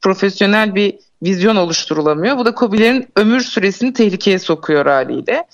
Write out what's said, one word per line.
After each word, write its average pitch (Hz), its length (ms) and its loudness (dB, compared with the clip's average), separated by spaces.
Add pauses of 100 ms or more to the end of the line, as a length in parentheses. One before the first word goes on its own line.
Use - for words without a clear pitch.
Profesyonel 196 720 0
bir 202 200 0 (280)
vizyon 190 340 2
oluşturulamıyor. 165 840 0
Bu 247 60 -2
da 240 100 0
kobilerin 233 640 0
ömür 226 240 2
süresini 233 520 -2
tehlikeye 196 460 2
sokuyor 156 480 0
haliyle. 139 680 -2